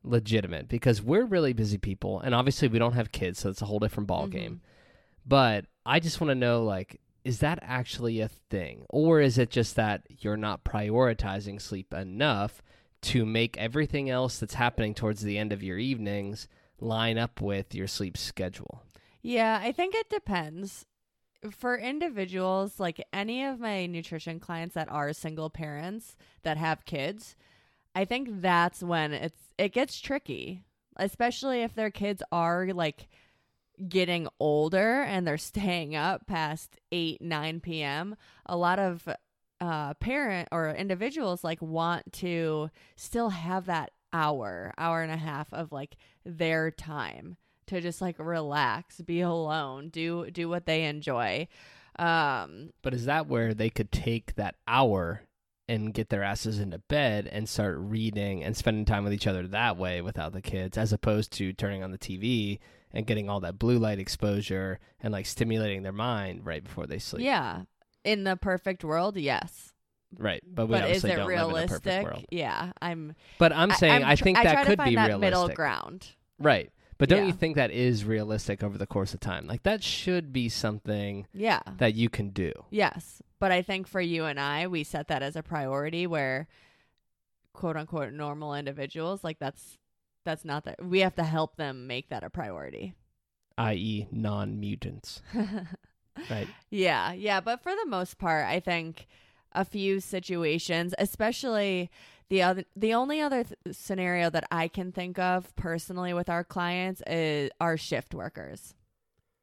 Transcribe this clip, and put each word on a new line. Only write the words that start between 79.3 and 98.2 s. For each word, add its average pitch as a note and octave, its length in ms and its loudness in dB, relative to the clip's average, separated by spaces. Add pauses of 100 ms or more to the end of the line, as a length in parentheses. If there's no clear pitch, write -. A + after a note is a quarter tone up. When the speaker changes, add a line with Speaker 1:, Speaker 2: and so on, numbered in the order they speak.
Speaker 1:
Like, A2 160 -6
that G3+ 180 2
should F3 500 -2
be B2 160 0
something G#2 840 -2
Speaker 2:
Yeah. G3+ 280 2 (160)
Speaker 1:
that A2+ 180 4
you A#2 140 4
can G2+ 200 -2
do. F#2+ 220 -2 (180)
Speaker 2:
Yes. - 520 0 (180)
But G3 120 4
I F3+ 120 4
think F#3+ 240 -4
for F#3+ 120 -4
you E3+ 260 0
and C#3+ 140 -4
I, D3 280 0
we E3+ 160 -2
set D3+ 240 -6
that C#3 160 0
as C#3 120 -6
a D#3+ 80 -6
priority D3+ 600 -2
where, C#3+ 420 -2 (1080)
quote E3 220 -4
unquote, D3+ 380 -4
normal D3 400 -8
individuals, D3 720 -6
like, D#3+ 160 -6
that's, - 400 -10 (440)
that's D#3+ 220 -6
not D3 200 -4
that, - 200 -10
we F#3 140 4
have F#3 160 4
to E3 80 0
help D#3+ 340 0
them C3 300 -6
make B2+ 220 -6
that A#2 140 -8
a - 60 -10
priority. F2+ 640 -10 (640)
Speaker 1:
I A2 160 0
E G#2 380 -2
non-mutants. G#2 1160 -4
Speaker 2:
<laughs> - 40 -16 (1000)
Speaker 1:
Right. G3 180 -4 (220)
Speaker 2:
Yeah. E3 440 2
Yeah. G3 280 0
But A#3 220 -4
for F4+ 80 -4
the G4+ 160 -2
most F#3 320 -4
part, D#3+ 260 2